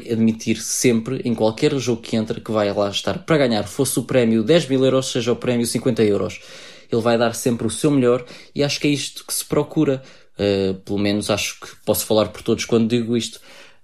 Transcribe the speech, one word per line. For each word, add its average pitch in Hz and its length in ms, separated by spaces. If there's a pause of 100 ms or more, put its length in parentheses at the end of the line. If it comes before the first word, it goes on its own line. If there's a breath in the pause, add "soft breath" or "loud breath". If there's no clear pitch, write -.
(100)
admitir 110 460
sempre, 123 720
em 120 80
qualquer 110 420
jogo 120 240
que - 160
entra, 110 240
que - 100
vai 104 220
lá 101 160
estar 95 380
para 165 100
ganhar, 117 280
fosse - 340
o 123 60
prémio 113 380
dez 147 240
mil 131 160
euros, 131 300
seja 120 200
o 117 40
prémio 120 300
cinquenta 117 360
euros. 98 380 (500 loud breath)
Ele 117 120
vai 117 160
dar 117 160
sempre 117 320
o 110 40
seu - 200
melhor, 127 340 (300 loud breath)
e 143 100
acho 143 160
que 151 80
é - 20
isto - 360
que - 80
se - 100
procura. 147 580 (380 loud breath)
Eh, 98 340 (100)
pelo 101 160
menos 101 300
acho - 280
que - 80 (180)
posso - 220
falar 107 220
por - 140
todos 113 220
quando 113 240
digo 117 280
isto. - 240 (440 loud breath)